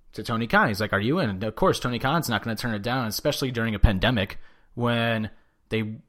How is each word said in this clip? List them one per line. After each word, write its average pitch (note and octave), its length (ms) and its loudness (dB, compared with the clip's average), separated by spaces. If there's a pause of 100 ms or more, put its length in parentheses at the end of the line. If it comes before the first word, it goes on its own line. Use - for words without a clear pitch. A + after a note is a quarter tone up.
(140)
To A2 100 -10
Tony A2+ 240 -2
Khan, F#3+ 220 4
he's G2+ 100 -2
like, G#2+ 140 -2
"Are G2 60 4
you B2+ 200 2
in?" B2 100 2
And F#2+ 140 -4
of A2 140 -4
course, F3+ 220 4
Tony B2 200 -2
Khan's D3 300 0
not G#2+ 140 0
gonna A2+ 120 -4
turn A#2 180 -4
it G#2 80 -4
down, A#2+ 260 -2
especially C3+ 440 -2
during A2+ 240 -2
a G2 40 -4
pandemic G2+ 600 4 (340)
when A#2 560 0 (400)
they A2 280 -2 (120)